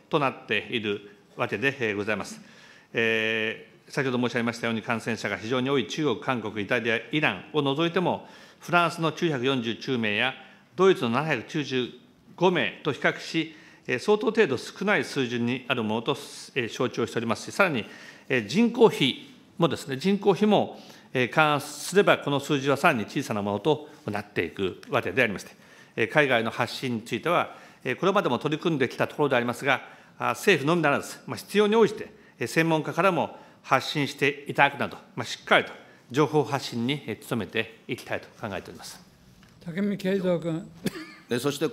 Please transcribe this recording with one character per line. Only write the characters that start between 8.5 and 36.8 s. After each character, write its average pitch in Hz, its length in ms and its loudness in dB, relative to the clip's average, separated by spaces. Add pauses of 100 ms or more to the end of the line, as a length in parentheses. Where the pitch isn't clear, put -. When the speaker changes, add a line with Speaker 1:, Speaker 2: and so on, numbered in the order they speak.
Speaker 1:
フ - 100 -14
ラ 175 160 4
ン 160 60 -2
ス - 80 -8
の 160 100 0
九 170 180 -2
百 127 160 -2
四 135 180 2
十 113 140 -4
九 131 220 -4
名 107 160 0
や、 123 200 0 (420)
ド 185 120 4
イ 185 60 8
ツ - 80 -8
の 117 80 0
七 135 160 0
百 127 220 -2
九 151 160 -4
十 127 260 -2 (460)
五 180 160 4
名 123 320 0
と 147 80 0
比 - 80 -10
較 165 180 0
し、 - 380 -4 (320)
え 127 80 0
ー、 - 20 0
相 208 200 2
当 214 80 -4
程 214 200 4
度 131 100 0
少 - 280 -8
な 202 140 4
い 131 60 0
水 131 220 -2
準 120 200 -2
に 123 200 -2
あ 135 80 0
る 120 80 -2
も 107 140 0
の 113 60 -4
と、 147 100 0 (420)
え 120 120 -2
ー、 - 20 -4
承 123 200 -2
知 - 120 -4
を 117 80 0
し - 20 -12
て - 80 -4
お - 20 -2
り 117 60 -2
ま 113 80 0
す - 160 -8
し、 - 40 -12
さ 202 100 4
ら 180 60 2
に、 117 140 -2 (440)
え 135 100 2
ー、 107 80 -2
人 208 240 4
口 226 180 8
比 - 460 0 (240)
も 165 100 6
で 120 80 -4
す - 120 -10
ね、 135 80 -4
人 190 200 2
口 196 180 4
比 202 120 2
も、 160 340 2 (320)
え 127 120 2
ー、 117 40 0
勘 151 260 4
案 139 60 0
す - 360 -6
れ 202 80 8
ば、 160 140 6
こ - 120 -4
の 143 80 2
数 147 220 0
字 135 100 2
は 135 60 4
さ 180 120 4
ら 156 60 4
に 107 120 -2
小 147 160 -4
さ 127 120 -4
な 101 80 -2
も 101 100 0
の 104 60 0
と 147 300 0 (180)
な 104 140 -4
っ - 60 -10
て - 180 -2
い 80 60 -4
く 92 380 -4
わ 120 140 0
け 101 80 -4
で 113 120 2
あ 120 40 4
り 104 60 -2
ま 87 80 -8
し - 40 -14
て、 - 120 -20 (400)
え 117 80 0
ー、 107 40 0
海 147 200 4
外 117 160 4
の 113 60 -4
発 117 240 -4
信 123 220 -4
に 104 60 -6
つ - 120 -8
い 110 60 -2
て - 80 -4
は、 156 280 0 (260)
え 131 100 -2
ー、 117 40 -6
こ 170 100 -2
れ 196 60 4
ま 202 100 2
で 165 60 0
も 120 100 2
取 151 180 -2
り 147 60 -6
組 165 140 0
ん - 20 0
で 123 100 2
き - 80 -14
た 123 120 0
と - 80 -18
こ 147 80 2
ろ 143 40 2
で 131 80 2
あ 120 40 4
り 120 40 0
ま 120 100 -2
す 131 100 -10
が、 131 180 2 (360)
あ、 123 100 -2
政 135 360 2
府 - 20 -2
の 165 100 4
み 170 60 2
な 147 80 4
ら 127 100 2
ず、 - 260 -10
ま 123 80 -6
あ、 - 20 -6
必 - 220 -2
要 208 80 6
に 208 80 4
応 226 120 8
じ - 80 0
て、 - 180 -12 (260)
え 127 60 -4
ー、 - 20 0
専 165 220 2
門 156 140 2
家 147 100 -6
か 160 100 0
ら 190 100 6
も 123 240 -2 (260)
発 - 260 2
信 143 180 0
し - 80 -6
て 139 340 0
い 139 60 -8
た 143 160 6
だ 139 60 -8
く - 40 -6
な 104 80 -2
ど、 - 80 -14 (200)
ま 123 60 -4
あ、 - 40 -10
し - 160 -10
っ - 20 -20
か 190 140 6
り - 60 2
と - 80 -12 (380)
情 139 160 4
報 147 180 2
発 123 220 -4
信 117 200 -4